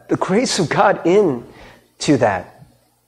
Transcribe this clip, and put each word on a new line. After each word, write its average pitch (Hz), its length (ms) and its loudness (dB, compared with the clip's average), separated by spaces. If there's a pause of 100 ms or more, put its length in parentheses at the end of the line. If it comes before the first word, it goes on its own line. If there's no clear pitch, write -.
the 170 80 -2
grace 214 420 -2
of 165 100 -2
God 190 380 0
in 170 380 2 (540)
to 147 180 2
that, 101 480 -4 (420)